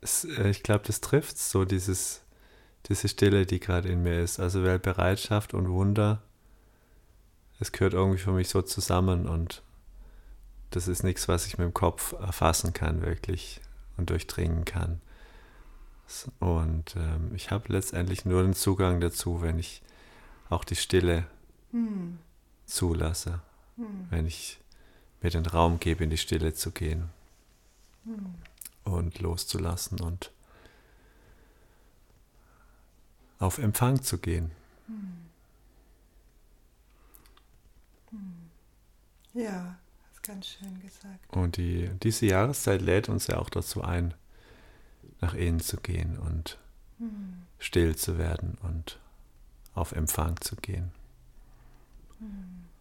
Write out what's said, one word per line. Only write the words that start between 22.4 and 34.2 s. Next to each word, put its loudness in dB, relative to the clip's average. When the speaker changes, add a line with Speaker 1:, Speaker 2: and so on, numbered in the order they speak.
Speaker 1:
zulasse, 0
Speaker 2:
Hm. -10
Speaker 1:
wenn 0
ich -8
mir 2
den 0
Raum 4
gebe, 0
in 2
die 0
Stille 0
zu -6
gehen -2
Speaker 2:
Hm. -10
Speaker 1:
und -2
loszulassen -4
und -6
auf 0
Empfang 2
zu -2
gehen. -2